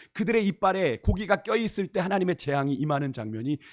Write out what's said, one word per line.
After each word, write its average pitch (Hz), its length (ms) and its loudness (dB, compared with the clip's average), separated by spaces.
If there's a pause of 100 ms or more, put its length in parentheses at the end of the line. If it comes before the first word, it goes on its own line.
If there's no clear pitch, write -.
(140)
그들의 220 320 2
이빨에 185 540 0
고기가 190 420 2
껴있을 214 460 -2
때 196 120 -2
하나님의 185 360 0
재앙이 139 400 0
임하는 143 360 -2
장면이 113 460 -4 (140)